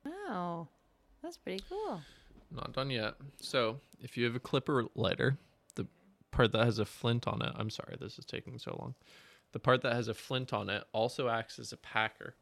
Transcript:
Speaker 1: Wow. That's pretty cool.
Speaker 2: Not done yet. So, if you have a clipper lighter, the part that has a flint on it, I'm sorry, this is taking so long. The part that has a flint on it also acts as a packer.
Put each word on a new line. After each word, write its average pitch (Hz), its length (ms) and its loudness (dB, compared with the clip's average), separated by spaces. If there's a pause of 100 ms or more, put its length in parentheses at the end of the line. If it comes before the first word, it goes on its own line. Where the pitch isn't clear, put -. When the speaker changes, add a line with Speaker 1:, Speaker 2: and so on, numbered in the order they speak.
Speaker 1:
Wow. 185 600 -4 (540)
That's 339 160 -10
pretty 190 320 -6
cool. 359 320 -4 (480)
Speaker 2:
Not - 240 -8
done 135 160 0
yet. 113 260 -2 (240)
So, 120 400 0 (220)
if 123 160 -8
you 120 80 4
have 120 100 2
a 127 40 0
clipper 131 460 2 (100)
lighter, 110 420 4 (380)
the 95 100 -2 (460)
part 113 220 6
that 113 120 6
has 113 140 4
a 104 60 4
flint 120 420 0
on - 160 0
it, 117 120 0
I'm 110 140 -2
sorry, - 300 -8
this - 180 -10
is - 80 -16
taking - 320 -8
so - 220 -6
long. 127 160 -8 (560)
The 120 80 -6
part 127 240 6
that 120 100 2
has 117 140 0
a 110 60 -2
flint 131 400 -4
on 104 160 0
it 101 140 0 (100)
also 123 360 2
acts 113 300 -2
as 113 140 -8
a - 40 -12
packer. - 640 -2